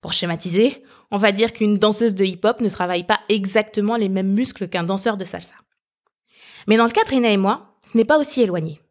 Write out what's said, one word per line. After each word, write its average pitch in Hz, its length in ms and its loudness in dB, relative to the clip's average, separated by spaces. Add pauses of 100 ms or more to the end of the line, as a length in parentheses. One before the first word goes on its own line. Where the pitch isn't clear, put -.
Pour - 100 -10
schématiser, 180 720 0 (280)
on 214 60 -4
va 208 140 4
dire 220 220 0
qu'une 208 240 0
danseuse 214 360 2
de 190 120 0
hip-hop 190 360 -2
ne 220 80 0
travaille 180 360 -4
pas 208 140 -2 (100)
exactement 214 680 0
les 214 140 0
mêmes 190 240 0
muscles 214 340 -4
qu'un 180 160 -4
danseur 196 340 -2
de 190 80 -8
salsa. - 300 -14 (1120)
Mais 214 80 4
dans 233 100 6
le 233 60 0
cas 440 140 2
de - 40 -10
Rinel 240 220 2
et 202 60 2
moi, 202 400 -2 (120)
ce - 60 -18
n'est 226 80 4
pas 285 140 4
aussi 285 240 0
éloigné. 170 500 -2